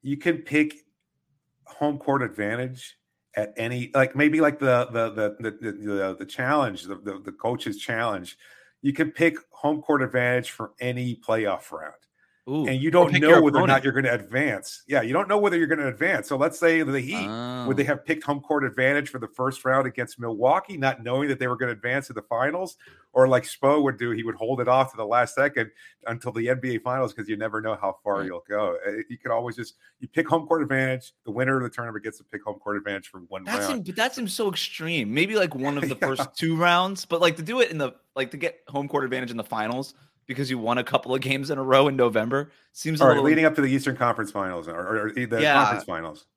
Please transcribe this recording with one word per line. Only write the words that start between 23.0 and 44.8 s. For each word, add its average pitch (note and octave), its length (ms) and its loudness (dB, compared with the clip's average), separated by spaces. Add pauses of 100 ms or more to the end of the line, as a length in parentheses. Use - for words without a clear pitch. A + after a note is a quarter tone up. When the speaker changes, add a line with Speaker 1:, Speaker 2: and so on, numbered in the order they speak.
Speaker 1:
Or C3 160 8
like B2+ 140 4
Spo D3 400 2
would B2+ 140 0
do, A#2+ 140 -4
he A2 120 -4
would A2 120 -6
hold B2 240 -4
it A#2+ 80 0
off C3 240 4
to - 60 -14
the A2 80 -6
last A#2 300 0
second C3+ 360 0 (340)
until A#2 280 -8
the A#2 160 -2
N B2+ 100 0
B B2+ 160 -4
A A2 40 -2
Finals B2+ 340 -2
'cause G#2 160 -10
you G#2+ 80 -4
never G#2+ 240 -4
know A2 140 -4
how F#2+ 280 -4
far G2+ 140 0
Speaker 2:
Right. G2 80 -4
Speaker 1:
you'll F2 200 -8
go. G2+ 400 -2
Uh, G2+ 60 -2 (160)
you A#2+ 100 -12
could A#2+ 140 -8
always A#2 240 -2
just, A#2+ 200 -12 (260)
you C3 80 -14
pick D#3+ 180 0
home D#3+ 180 2
court D#3+ 180 2
advantage, C3 500 -2 (100)
the A#2 80 -12
winner C3 240 0
of B2+ 80 0
the A#2 60 -6
tournament A2+ 340 -10
gets A2 140 -10
to - 80 -20
pick - 180 -12
home G#2 160 -8
court G#2 160 -6
advantage G2 320 -6
for F#2 140 -20
one F#2+ 240 -14
Speaker 2:
That's G2+ 240 -2
Speaker 1:
round. - 80 -4
Speaker 2:
im-, G3 60 -8
but F3 120 -10
that B3 200 -2
seems A3 180 -6
so G#3+ 160 -2
extreme. D#3+ 640 -4
Maybe, F#3+ 220 2
like, F3 200 0
one C#3 220 -2
of C#3+ 100 -2
the C3 80 -4
Speaker 1:
<laughs> - 60 -6
Yeah. D#3+ 60 0
Speaker 2:
first C3+ 280 -4
two E3 220 0
rounds, F3 480 2
but, E3+ 160 -2
like, E3 160 2
to E3 60 -10
do A#3+ 180 -2
it G3 100 2
in D#3+ 60 -6
the, C#3 160 -2 (240)
like, C3 140 -4
to D#3 60 -14
get E3 300 -8
home C#3 220 -6
court C3+ 160 -2
advantage B2+ 260 -4
in A#2 60 -8
the A2 80 -6
finals A#2+ 480 -4 (320)
because C3 240 -6
you C3 80 -2
won A#2 200 0
a B2 80 0
couple B2+ 280 -2
of C3+ 60 0
games C3+ 320 -2
in C#3 60 -2
a C3+ 60 -4
row C3+ 260 6
in C3+ 80 0
November B2 520 2 (220)
seems D#3 300 -2
a - 20 8
Speaker 1:
All C3 60 10
right, B2 60 8
Speaker 2:
little C#3+ 140 4
Speaker 1:
leading D#3 140 6
up D#3 120 6
to D3+ 60 2
the C#3 80 4
Eastern C3+ 280 0
Conference A#2 340 0
Finals F2+ 380 -4
or, E2 100 -8
or, G#2+ 280 -2